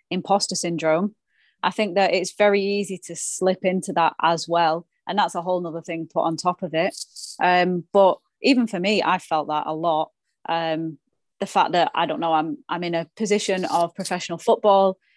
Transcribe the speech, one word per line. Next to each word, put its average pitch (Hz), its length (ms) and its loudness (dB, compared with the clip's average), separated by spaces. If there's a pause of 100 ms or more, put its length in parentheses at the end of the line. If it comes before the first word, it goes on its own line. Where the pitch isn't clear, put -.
imposter 196 460 0
syndrome. 170 600 0 (460)
I - 100 0
think 196 240 -2
that 196 180 2
it's 180 200 0
very 202 280 4
easy 196 440 -2
to 170 100 -12
slip - 480 -2
into 185 300 0
that 170 280 2
as 165 260 0
well. 170 400 0 (200)
And 185 100 -6
that's 196 180 0
a 175 60 -4
whole 180 200 -2
nother 165 200 -8
thing 165 300 -8
put 165 120 0
on 165 140 -2
top 180 260 -2
of 156 100 -6
it. 170 220 -2 (460)
Um, 180 520 2
but 190 240 6 (240)
even 247 260 4
for 196 120 -6
me, 196 240 0
I 180 160 0
felt 156 300 -4
that 151 180 -4
a 156 60 -4
lot. 160 380 -2 (360)
Um, 160 500 -4 (420)
the 196 60 -6
fact 180 280 0
that, 170 220 2
I 170 100 0
don't 165 140 -4
know, 165 140 0
I'm, 156 240 0 (100)
I'm 175 160 -4
in 170 120 -2
a 165 200 -4
position 196 500 -2
of 170 300 0
professional 180 420 -6
football. 196 600 4 (200)